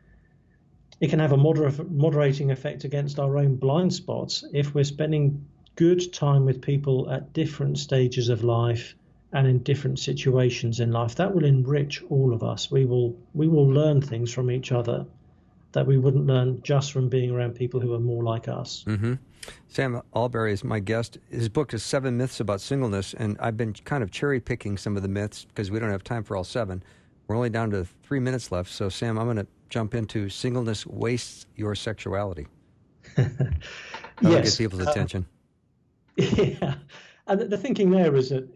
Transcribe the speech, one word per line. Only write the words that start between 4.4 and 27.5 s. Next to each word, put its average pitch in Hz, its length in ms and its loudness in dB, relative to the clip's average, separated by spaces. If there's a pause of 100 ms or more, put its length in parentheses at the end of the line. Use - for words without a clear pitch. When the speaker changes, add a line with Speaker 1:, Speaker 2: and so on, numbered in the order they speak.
Speaker 1:
if 143 200 -2
we're 143 120 4
spending 147 600 0 (300)
good 180 380 4
time 139 320 4
with 131 160 2
people 139 480 0
at - 240 -6
different 143 440 -2
stages 123 520 0
of 113 140 0
life 117 520 0 (380)
and 135 140 4
in 127 120 4
different 135 400 -2
situations 127 800 0
in 117 120 2
life. 117 240 0
That 190 200 0
will 151 100 4
enrich 139 640 2
all 135 240 4
of 110 100 -4
us. 117 280 -4
We 135 140 4
will, 120 320 0 (160)
we 156 140 2
will 147 200 6
learn 143 340 4
things 117 320 -4
from 123 180 0
each 131 200 -4
other 123 340 -2 (640)
that 139 140 0
we 135 140 6
wouldn't 139 260 4
learn 127 380 2
just 143 280 2
from 127 180 0
being 123 200 0
around 123 240 -2
people 123 260 -4
who 120 140 -2
are 117 60 -2
more 117 240 -2
like 113 240 -2
us. - 400 -8
Speaker 2:
Mm-hmm. 110 260 -2 (540)
Sam 123 340 -4 (120)
Allberry 113 380 0
is 98 120 -2
my 113 160 -2
guest. 110 400 -4 (100)
His 117 180 -4
book 143 280 -2
is 107 80 -6
Seven 131 340 -2
Myths 127 220 -2
About 101 200 -2
Singleness, 110 540 -2
and 104 260 -4
I've 113 160 -2
been 110 180 -4
kind 143 300 -4
of 90 80 -6
cherry-picking 123 640 -2
some 101 200 -4
of 98 60 -4
the 98 40 -2
myths 101 380 -4
because 101 260 -6
we 110 80 -2
don't 110 120 -2
have 95 120 -4
time 117 200 -6
for 104 120 -6
all 92 80 -4
seven. 95 400 -6 (440)
We're 104 80 -2
only 120 160 0